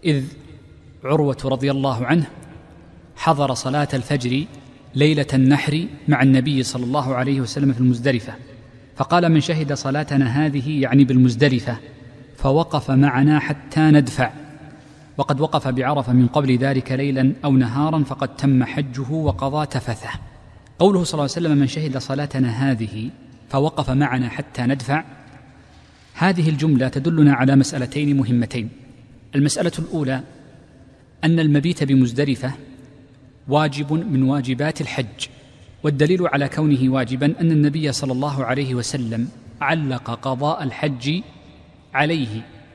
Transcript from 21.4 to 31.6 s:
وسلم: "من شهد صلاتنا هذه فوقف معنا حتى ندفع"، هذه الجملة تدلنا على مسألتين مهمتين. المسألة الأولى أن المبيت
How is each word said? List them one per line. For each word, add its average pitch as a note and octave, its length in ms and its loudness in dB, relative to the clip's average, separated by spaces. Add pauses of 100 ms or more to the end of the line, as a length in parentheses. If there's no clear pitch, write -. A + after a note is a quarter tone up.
وسلم: D3+ 120 4
"من C#3 80 4
شهد D3 320 -4
صلاتنا C3+ 720 -2
هذه A2 400 -6 (380)
فوقف C#3 420 -2
معنا B2+ 380 0
حتى - 340 -8
ندفع"، C3+ 420 -2 (1080)
هذه E3+ 340 2
الجملة C#3+ 400 2
تدلنا D3 460 4
على C3+ 220 4
مسألتين C#3 600 0
مهمتين. A#2+ 520 -2 (680)
المسألة D3 440 0
الأولى C#3+ 420 -4 (1040)
أن E3 160 4
المبيت D3 440 2